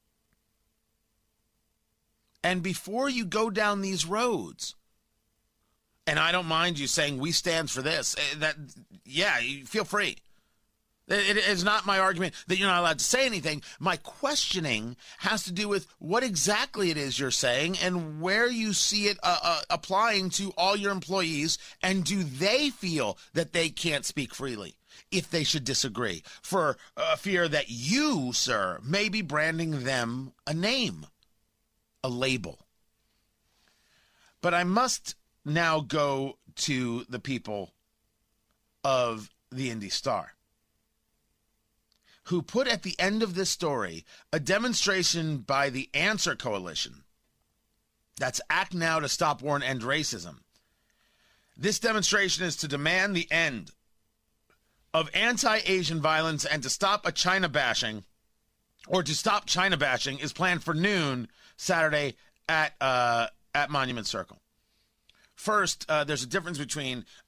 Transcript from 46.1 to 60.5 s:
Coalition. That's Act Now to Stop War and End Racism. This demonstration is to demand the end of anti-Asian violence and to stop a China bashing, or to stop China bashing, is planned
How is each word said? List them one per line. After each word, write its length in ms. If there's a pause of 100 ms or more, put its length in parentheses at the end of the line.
Coalition. 680 (1120)
That's 220 (100)
Act 240
Now 260
to 80
Stop 320
War 140
and 100
End 160
Racism. 600 (1160)
This 220
demonstration 640
is 120
to 120
demand 480
the 140
end 400 (1200)
of 200
anti-Asian 840
violence 440
and 180
to 80
stop 360
a 60
China 360
bashing, 560 (840)
or 160
to 120
stop 320
China 300
bashing, 420
is 140
planned 300